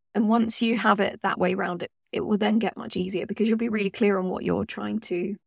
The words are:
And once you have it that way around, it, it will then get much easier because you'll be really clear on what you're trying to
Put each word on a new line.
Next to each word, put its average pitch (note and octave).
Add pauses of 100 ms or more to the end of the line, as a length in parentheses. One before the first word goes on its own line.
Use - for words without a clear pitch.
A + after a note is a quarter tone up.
(160)
And G#3
once A3+
you A3+
have G#3
it -
that -
way F3+
around, F3+
it, - (200)
it G#3+
will G#3
then G#3+
get G#3+
much -
easier F#3
because G#3
you'll A3
be A#3
really G#3
clear G#3
on F#3
what -
you're F#3
trying G#3
to F3+ (120)